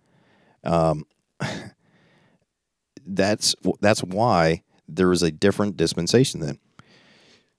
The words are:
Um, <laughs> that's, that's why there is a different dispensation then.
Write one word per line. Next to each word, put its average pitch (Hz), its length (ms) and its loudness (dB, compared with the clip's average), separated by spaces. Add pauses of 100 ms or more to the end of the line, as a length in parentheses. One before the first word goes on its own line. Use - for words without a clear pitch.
(640)
Um, 80 400 0 (340)
<laughs> 143 60 -8 (1600)
that's, 98 500 0 (240)
that's 104 240 2
why 92 600 2 (260)
there 90 240 2
is 87 100 0
a 82 80 2
different 98 460 -2
dispensation 82 640 0
then. - 180 -10 (1000)